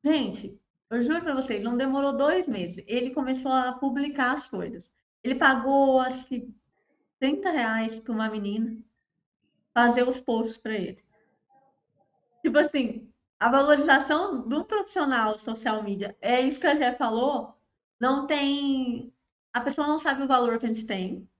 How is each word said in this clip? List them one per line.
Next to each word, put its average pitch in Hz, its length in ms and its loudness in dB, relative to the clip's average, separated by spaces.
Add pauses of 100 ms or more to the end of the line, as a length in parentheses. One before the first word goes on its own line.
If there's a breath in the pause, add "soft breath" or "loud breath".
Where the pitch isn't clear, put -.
Gente, 277 560 0 (300)
eu 240 140 0
juro 320 180 0
pra 311 140 -2
vocês, 233 280 -4
não 240 140 -2
demorou 269 400 0
dois 330 300 2
meses. 185 400 -6
Ele 247 240 -4
começou 262 400 -2
a 254 220 0
publicar 277 600 -2
as 294 160 -6
coisas. 175 400 -8 (340)
Ele 254 120 -2
pagou, 262 640 4
acho 262 260 -4
que, 254 260 -10 (680)
trinta 359 320 0
reais 226 480 -2
pra - 140 -10
uma 220 160 -2
menina 214 480 -4 (960)
fazer 240 340 6
os 247 120 -2
posts 226 380 -2
pra 220 160 -6
ele. 185 300 -6 (1400)
Tipo 285 140 2
assim, - 500 0 (320)
a 233 100 2
valorização 277 1000 4
do 285 180 -2
profissional 269 720 0
social 220 460 -4
media, 202 360 -6
é 247 220 2
isso 262 180 0
que 349 80 2
a 294 80 6
Jé 247 200 2
falou, 247 600 -2 (440)
não 277 260 2
tem, 277 880 -2 (400)
a 247 80 -2
pessoa 240 260 -2
não 202 120 0
sabe 269 240 -2
o 269 40 -2
valor 247 300 2
que 247 80 -4
a 220 80 -2
gente - 140 -6
tem 190 420 -6 (100)